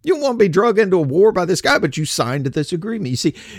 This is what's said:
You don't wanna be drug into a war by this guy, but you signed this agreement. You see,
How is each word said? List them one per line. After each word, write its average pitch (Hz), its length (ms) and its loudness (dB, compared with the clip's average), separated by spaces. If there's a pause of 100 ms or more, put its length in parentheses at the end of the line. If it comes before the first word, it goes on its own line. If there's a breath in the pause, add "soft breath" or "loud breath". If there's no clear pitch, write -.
You 349 120 0
don't 294 80 -6
wanna 254 160 -2
be 202 100 4
drug 196 280 2
into 190 200 2
a 170 40 2
war 160 300 4
by 185 140 0
this 165 160 -2
guy, 285 180 2
but 160 160 -2
you 156 80 -4
signed 135 440 -2
this 147 260 -4
agreement. 196 380 -6
You 127 40 -2
see, 151 200 -2 (240 loud breath)